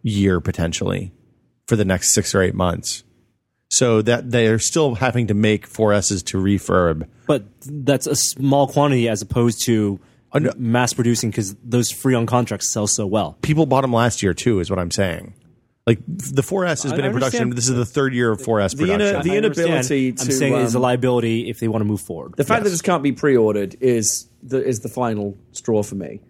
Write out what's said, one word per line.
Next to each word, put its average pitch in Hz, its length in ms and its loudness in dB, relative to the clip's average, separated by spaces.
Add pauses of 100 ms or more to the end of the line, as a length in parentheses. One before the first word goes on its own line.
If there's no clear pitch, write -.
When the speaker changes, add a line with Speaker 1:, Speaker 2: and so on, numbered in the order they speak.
Speaker 1:
year 98 380 2
potentially 92 720 -4 (560)
for 117 80 2
the 104 80 2
next 92 300 0
six - 200 0
or 95 80 4
eight 95 120 0
months. 90 500 -2 (680)
So 117 320 2
that 120 280 0
they 117 180 4
are 110 100 4
still 139 380 0
having 123 320 0
to 101 60 0
make 107 320 2
four 107 260 2
S's 101 320 0
to - 140 -4
refurb. 92 680 2 (200)
Speaker 2:
But 127 180 0 (220)
that's 139 400 -2
a - 100 -2
small 139 520 2
quantity 135 400 2
as 107 140 -2
opposed 120 440 0
to 104 320 2 (340)
Speaker 1:
I 147 80 0
know. 151 100 0
Speaker 2:
m-, 117 220 -2
mass 123 200 2
producing, 117 400 0
'cause 101 220 -4 (100)
those 120 260 0
free 131 240 0
on 117 120 0
contracts 117 460 -2
sell 104 140 -2
so 104 200 -2
well. 92 360 -2
Speaker 1:
People 151 240 2
bought 131 180 2
'em 123 80 -2
last 117 300 2
year 95 120 2
too, 104 260 0
is 82 100 -4
what 92 80 -2
I'm 87 120 -4
saying. 87 440 -4 (520)
Like, 113 120 4 (100)
the 135 340 -2
four 185 220 -2
S 160 200 -2
has 139 80 -4
Speaker 2:
I - 40 -6
Speaker 1:
been 139 80 -2
in 131 80 -2
production. 131 300 -2
Speaker 2:
understand. 123 160 -2
Speaker 1:
This 120 100 -2
is 131 60 0
the 120 100 0
third 135 300 -2
year 120 160 2
of 104 100 -2
four 113 200 0
S 98 140 0
Speaker 3:
The 135 100 -2
ina-, 185 120 2
Speaker 1:
production. 202 320 0
Speaker 3:
the 190 60 0
Speaker 2:
I - 20 2
understand. 170 320 0
Speaker 3:
inability 135 400 0
Speaker 2:
I'm 123 80 -4
Speaker 3:
to, 123 160 -4
Speaker 2:
saying 135 220 2
it's 123 200 0
a 127 40 0
Speaker 3:
um, 123 40 2
Speaker 2:
liability 123 680 0
if 110 100 -12
they 113 80 -2
wanna 110 160 0
move 104 160 -2
forward. - 360 -12
Speaker 3:
The 143 80 0
fact 226 160 2
Speaker 1:
Yes. 202 40 -2
Speaker 3:
that 202 60 0
this 165 120 -2
can't 170 200 0
be 143 100 0
pre-ordered 107 680 2
is 120 460 0 (160)
the, 127 220 -4
is 117 160 -2
the 120 80 -10
final 107 480 -4 (160)
straw 107 300 0
for 101 140 -10
me, 82 340 -10